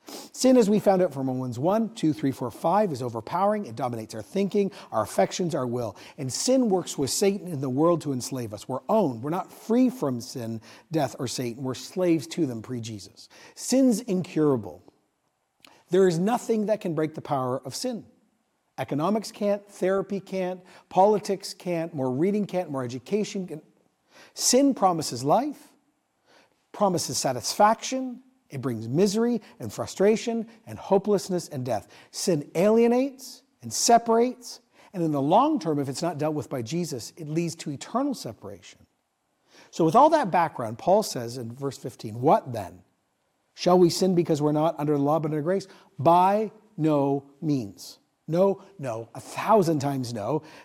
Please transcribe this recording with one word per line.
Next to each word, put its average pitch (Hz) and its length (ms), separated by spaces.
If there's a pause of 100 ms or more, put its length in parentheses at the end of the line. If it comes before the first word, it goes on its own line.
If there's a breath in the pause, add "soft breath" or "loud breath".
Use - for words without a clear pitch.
(320 loud breath)
Sin, 254 240
as 208 140
we 214 80
found 190 240
out 165 100
from 135 140
Romans 127 320
one, 208 360
two, 156 180
three, 135 180
four, 123 220
five, 185 400
is 123 100
overpowering. 175 640
It 113 80
dominates 117 400
our 110 80
thinking, 202 480 (220 loud breath)
our 110 100
affections, 180 520
our 131 120
will. 120 300 (200 loud breath)
And 131 160
sin 254 360
works 185 280
with 139 140
Satan 196 380
in 147 120
the 139 80
world 160 340
to 147 100
enslave 120 420
us. - 140
We're 127 100 (100)
owned. 147 360
We're 147 60
not 175 220
free 247 380
from 127 300
sin, 113 400 (320 loud breath)
death, 135 260
or 135 80
Satan. 123 380
We're 127 100
slaves 175 540
to 160 180
them 117 160
pre-Jesus. 113 640 (280 loud breath)
Sin's 247 440
incurable. 151 840 (1080 soft breath)
There 190 160
is 170 140
nothing 220 460
that 214 140
can 170 140
break 156 200
the 123 80
power 131 420
of 131 100
sin. 247 300 (720)
Economics 175 540
can't, 202 360
therapy 196 520
can't, 185 400 (280 loud breath)
politics 202 680
can't, 170 400
more 131 180
reading 190 340
can't, 180 240
more 135 140
education 180 640
can. 147 140 (720 soft breath)
Sin 269 400
promises 156 500
life, 226 480 (1000 soft breath)
promises 180 460
satisfaction. 220 1000 (280)
It 135 120
brings 117 280
misery 208 520 (180 loud breath)
and 110 140
frustration 214 720 (200 loud breath)
and 110 120
hopelessness 190 720
and 131 160
death. 113 240 (240 loud breath)
Sin 156 420
alienates 233 880 (200)
and 117 100
separates, 233 880 (320 soft breath)
and 185 100
in 160 80
the 143 100
long 233 380
term, 156 200
if 139 100
it's 135 140
not 165 160
dealt 151 160
with 147 140
by 131 140
Jesus, 143 540
it 156 120
leads 165 280
to - 140
eternal 247 440
separation. 98 720 (840 soft breath)
So 175 140
with 160 120
all 294 140
that 285 200
background, 139 480
Paul 202 240
says 120 360
in 120 180
verse 139 200
fifteen, 120 440
"What 147 320
then? 92 300 (720)
Shall 180 240
we 170 120
sin 185 240
because 165 260
we're 151 120
not 156 260
under 151 180
the 139 60
law 147 160
but 151 120
under 151 120
grace? 185 240 (320 loud breath)
By 185 540 (240)
no 143 480 (160)
means." 131 580 (300)
No, 185 320 (180 loud breath)
no, 117 360
a 131 60
thousand 170 580
times 131 340
no. 117 300 (220 loud breath)